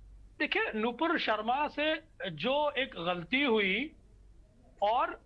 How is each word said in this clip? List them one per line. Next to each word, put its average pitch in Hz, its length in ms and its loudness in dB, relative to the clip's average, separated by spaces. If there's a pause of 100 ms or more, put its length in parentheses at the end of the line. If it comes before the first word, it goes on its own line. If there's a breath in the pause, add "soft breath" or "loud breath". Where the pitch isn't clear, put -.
(400)
देखिए 392 360 0
नूपुर 247 440 0
शर्मा 240 480 0
से 302 260 0 (360)
जो 175 260 -2 (220)
एक 262 180 -2 (100)
गलती 180 380 0
हुई 220 480 2 (920)
और 262 440 2